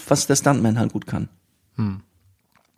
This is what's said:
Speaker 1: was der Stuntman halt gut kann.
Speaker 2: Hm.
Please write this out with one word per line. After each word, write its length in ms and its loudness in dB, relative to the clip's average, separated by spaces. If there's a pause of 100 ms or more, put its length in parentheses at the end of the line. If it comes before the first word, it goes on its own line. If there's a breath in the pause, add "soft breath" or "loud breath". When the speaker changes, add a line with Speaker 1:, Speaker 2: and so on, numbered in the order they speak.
Speaker 1:
was 180 2
der 100 2
Stuntman 420 2
halt 140 0
gut 140 -6
kann. 220 -6 (480)
Speaker 2:
Hm. 240 -6 (760)